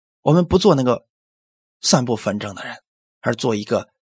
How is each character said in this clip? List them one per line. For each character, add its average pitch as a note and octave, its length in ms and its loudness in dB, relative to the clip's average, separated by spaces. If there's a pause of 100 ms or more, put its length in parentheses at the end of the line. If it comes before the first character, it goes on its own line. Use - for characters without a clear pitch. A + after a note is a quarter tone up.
(220)
我 C#3+ 100 4
们 E3+ 140 4
不 F3 100 2
做 F#3+ 180 4
那 C3+ 80 0
个 B2 240 -2 (760)
散 B2+ 240 2
布 A#2 100 -2
纷 G#2 220 -4
争 G#2 160 -10
的 - 100 -14
人， - 180 -14 (380)
而 A#2+ 140 -2
做 A#2 200 -2
一 G#2 80 -4
个 G#2 280 -4 (280)